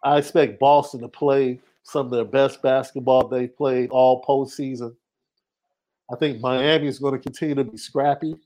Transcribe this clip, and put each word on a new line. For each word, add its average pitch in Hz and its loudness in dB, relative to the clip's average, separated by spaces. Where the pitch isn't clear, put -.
I 143 4
expect 143 0
Boston 139 2
to 120 -14
play 135 0
some 139 -6
of 123 -10
their 117 -2
best 135 0
basketball 131 0
they've 127 -6
played 127 -2
all 127 4
postseason. 131 -4
I 123 -10
think 135 -4
Miami 135 0
is 131 -6
gonna 135 -4
continue 139 -6
to 139 0
be 110 -16
scrappy. 143 -4